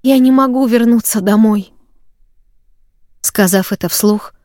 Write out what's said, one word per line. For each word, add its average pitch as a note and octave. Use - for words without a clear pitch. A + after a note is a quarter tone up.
Я C4+
не B3+
могу C4
вернуться A#3
домой». G#3
Сказав F#3+
это F3+
вслух -